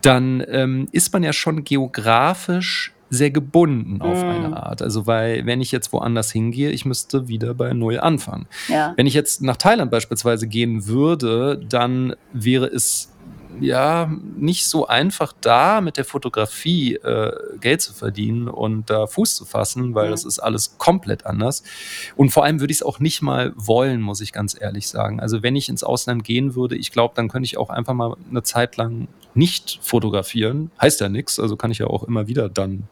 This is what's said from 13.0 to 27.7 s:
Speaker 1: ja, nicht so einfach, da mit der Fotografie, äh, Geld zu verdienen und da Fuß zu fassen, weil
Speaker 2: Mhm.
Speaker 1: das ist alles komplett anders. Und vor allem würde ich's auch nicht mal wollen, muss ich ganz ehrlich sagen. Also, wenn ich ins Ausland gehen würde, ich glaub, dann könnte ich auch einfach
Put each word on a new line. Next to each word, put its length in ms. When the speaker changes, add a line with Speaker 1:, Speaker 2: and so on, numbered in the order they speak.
Speaker 1:
ja, 500
nicht 280
so 200
einfach, 560
da 400
mit 160
der 80
Fotografie, 880
äh, 380
Geld 220
zu 100
verdienen 560
und 400
da 180
Fuß 300
zu 80
fassen, 500
weil 140
Speaker 2:
Mhm. 40
Speaker 1:
das 120
ist 140
alles 400
komplett 480
anders. 380
Und 140
vor 140
allem 160
würde 120
ich's 100
auch 160
nicht 220
mal 360
wollen, 440
muss 220
ich 100
ganz 260
ehrlich 300
sagen. 320
Also, 220
wenn 120
ich 140
ins 160
Ausland 400
gehen 300
würde, 220
ich 160
glaub, 220
dann 140
könnte 160
ich 140
auch 100
einfach 240